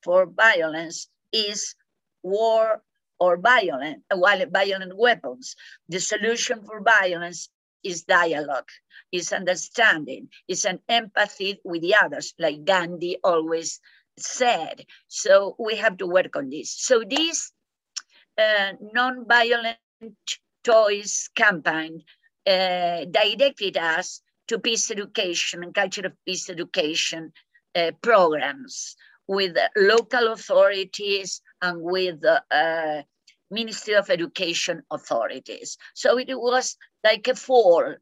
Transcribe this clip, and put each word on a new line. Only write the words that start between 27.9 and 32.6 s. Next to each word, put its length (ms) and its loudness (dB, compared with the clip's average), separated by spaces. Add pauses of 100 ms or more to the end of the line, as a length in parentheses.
programs 920 2 (320)
with 280 -2 (200)
local 560 4
authorities 1080 0 (200)
and 200 -4
with, 440 -2
uh, 800 0 (500)